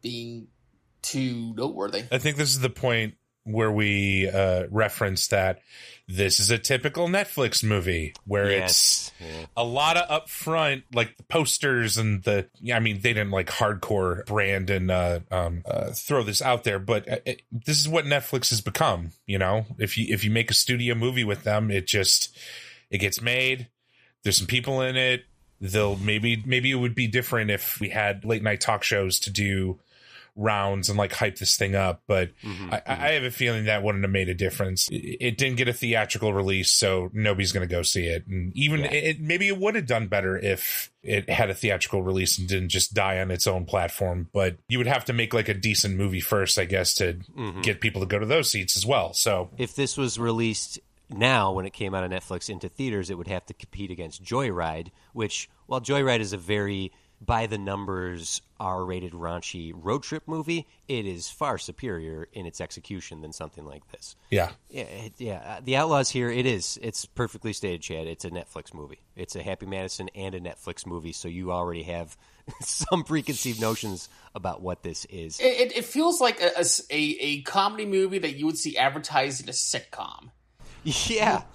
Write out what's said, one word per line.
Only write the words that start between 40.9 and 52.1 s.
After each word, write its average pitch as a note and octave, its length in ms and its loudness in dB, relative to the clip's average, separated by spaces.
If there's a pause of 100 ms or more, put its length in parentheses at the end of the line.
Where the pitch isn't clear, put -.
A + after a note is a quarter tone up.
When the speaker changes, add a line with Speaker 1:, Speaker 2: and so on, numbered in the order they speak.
Speaker 2:
it G#2 260 0
had G#2+ 220 2
a F#2+ 40 -2
theatrical G2 480 0
release F#2 360 2
and F2+ 100 -4
didn't F#2 220 0
just F#2+ 240 0
die F#2+ 260 2
on F#2 100 -2
its F2+ 160 0
own F#2 200 0
platform. F2 640 -2
But F#2 240 2 (120)
you B2 100 2
would B2 80 2
have C3 200 2
to B2+ 60 0
make, A#2 220 2
like, A2 160 2
a G2+ 40 4
decent G2 420 0
movie F#2+ 240 0
first, G2 380 2
I F#2+ 60 2
guess, F#2 300 2
to F2 200 2 (220)
Speaker 3:
Mm-hmm. G2 240 -6
Speaker 2:
get G2 220 0
people G2 180 0
to F#2+ 60 -2
go G2+ 120 0
to G#2+ 80 0
those C#3+ 240 2
seats G2 240 0
as - 120 0
well. A#2+ 260 2
So F#2 460 0
Speaker 3:
if B2 160 -4
this C#3 240 -2
was A#2+ 200 -2
released A#2 600 -2 (320)
now, A2 420 4
when F#2+ 140 -2
it G2 80 -12
came G2 200 -4
out F#2 100 0
on F#2 60 -4